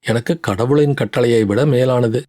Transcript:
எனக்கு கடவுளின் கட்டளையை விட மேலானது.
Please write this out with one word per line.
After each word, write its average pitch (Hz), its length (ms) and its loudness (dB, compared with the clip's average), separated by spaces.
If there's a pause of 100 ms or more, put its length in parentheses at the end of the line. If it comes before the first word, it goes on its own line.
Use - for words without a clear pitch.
எனக்கு 117 380 -4
கடவுளின் 135 540 0
கட்டளையை 117 500 0
விட 104 220 0
மேலானது. 127 640 0